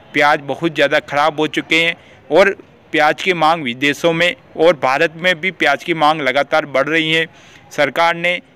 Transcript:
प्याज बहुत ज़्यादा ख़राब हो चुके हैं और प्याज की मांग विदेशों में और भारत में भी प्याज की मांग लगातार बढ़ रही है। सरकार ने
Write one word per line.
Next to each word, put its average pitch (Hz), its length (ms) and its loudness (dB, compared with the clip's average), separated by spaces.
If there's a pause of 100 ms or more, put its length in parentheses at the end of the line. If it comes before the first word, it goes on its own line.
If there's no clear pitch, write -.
(140)
प्याज 147 300 2
बहुत 143 300 -6
ज़्यादा 143 260 2
ख़राब 147 400 -2
हो 151 80 0
चुके 160 340 -2
हैं 165 140 -2 (340)
और 196 260 4 (360)
प्याज 151 300 2
की 190 120 -2
मांग 160 300 0
विदेशों 139 480 0
में 170 220 0 (220)
और 160 220 4
भारत 143 380 0
में 180 240 0
भी 185 120 -4
प्याज 147 320 -2
की 170 120 -4
मांग 156 240 2
लगातार 143 480 0
बढ़ 139 200 -2
रही 160 240 0
है। 160 140 0 (460)
सरकार 165 440 0
ने 175 240 -4 (160)